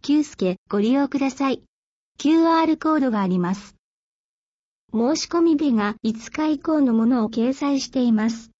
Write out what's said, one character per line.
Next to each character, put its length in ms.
救 220
助、 320
ご 100
利 140
用 140
く 120
だ 100
さ 220
い。 100
キ 140
ュ 140
ー 140
ア 40
ー 20
ル 120
コ 160
ー 60
ド 120
が 100
あ 60
り 100
ま 160
す。 220
申 240
し 120
込 140
み 140
日 180
が 280
五 300
日 160
以 100
降 240
の 120
も 120
の 200
を 40
掲 240
載 260
し 100
て 120
い 100
ま 200
す。 180